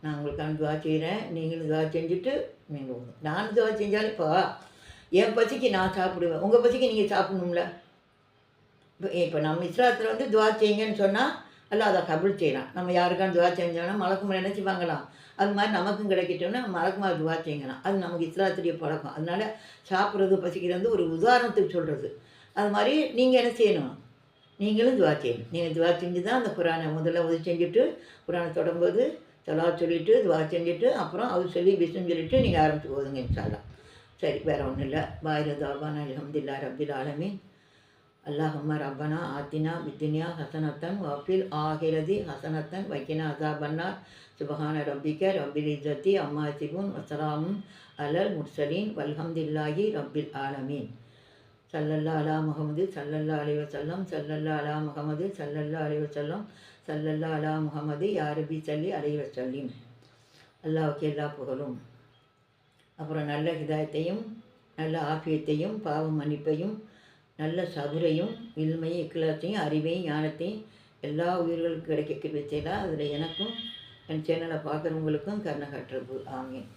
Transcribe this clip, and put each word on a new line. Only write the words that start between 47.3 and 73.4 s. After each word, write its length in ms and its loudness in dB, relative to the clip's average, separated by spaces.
அலல் 420 0
முர்சலீன் 560 -2
வல்ஹம்துலில்லாஹி 960 -2
ரப்பில் 420 -4
ஆலமீன். 560 -6
ஸல்லல்லாஹு 440 0
அலா 240 2
முஹம்மது 540 0
ஸல்லல்லாஹு 440 -2
அலைஹி 200 0
வஸல்லம், 520 -6
ஸல்லல்லாஹு 460 -2
அலா 260 -2
முஹம்மது 540 -4
ஸல்லல்லாஹு 460 -4
அலைஹி 200 -2
வஸல்லம், 400 -6
ஸல்லல்லாஹு 440 -2
அலா 280 0
முஹம்மது 480 -2
யா 260 0
ரப்பி 280 -4
ஸல்லி 300 -4
அலைஹி 280 -2
வஸல்லிம். 500 -6
அல்லாஹ்வுக்கு 360 0
எல்லா 280 -2
புகழும். 540 -8
அப்புறம் 280 -4
நல்ல 280 0
ஹிதாயத்தையும், 720 -2
நல்ல 260 -2
ஆஃபியத்தையும், 800 -2
பாவ 260 -2
மன்னிப்பையும், 760 -2
நல்ல 260 -2
சபுரையும், 720 0
இல்மையும், 520 -2
இக்லாத்தையும், 520 -2
அறிவையும், 440 0
ஞானத்தையும் 600 -4
எல்லா 380 -2
உயிர்களுக்கும் 460 -2
கிடைக்க 280 -2
கிருபை 360 -6
செய்யலாம். 320 -4
அதுல 220 -2
எனக்கும் 500 -4